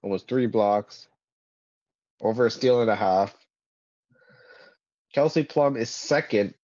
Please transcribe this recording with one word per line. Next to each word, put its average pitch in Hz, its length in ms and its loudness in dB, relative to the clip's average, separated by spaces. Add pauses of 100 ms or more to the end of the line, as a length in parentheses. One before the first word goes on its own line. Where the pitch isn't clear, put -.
almost 98 240 -6
three 127 180 0
blocks, 104 640 -2 (1120)
over 113 240 0
a 113 60 2
steal 123 300 2
and 110 100 2
a 101 40 2
half. 98 400 0 (1800)
Kelsey 151 320 0
Plum 143 320 0
is 117 140 -4
second - 640 -2 (100)